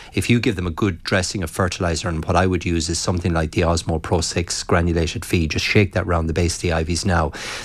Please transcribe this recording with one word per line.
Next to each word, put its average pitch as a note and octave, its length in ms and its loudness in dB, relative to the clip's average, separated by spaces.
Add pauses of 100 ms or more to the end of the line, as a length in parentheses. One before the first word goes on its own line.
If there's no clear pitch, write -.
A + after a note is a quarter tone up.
(140)
If - 160 -2
you A#2+ 80 6
give A#2 160 0
them F2+ 120 -4
a F2 40 -2
good F2+ 320 -2
dressing G2 400 -2
of D#2+ 80 -6
fertiliser, F2+ 580 -2
and D#2+ 160 -4
what F2 120 0
I F#2 100 6
would F#2 180 0
use E2+ 240 0
is E2+ 120 -2
something F2+ 320 0
like D#2+ 200 0
the F2+ 100 2
Osmo E2 380 2
Pro F2 200 0
six - 420 -4
granulated E2+ 600 2
feed, D#2+ 260 2
just - 140 -2
shake G#2 300 4
that F2+ 120 0
round E2 220 0
the D#2+ 40 -2
base E2+ 240 0
of - 60 -8
the F2 100 0
ivies E2 320 0
now. E2 280 2 (320)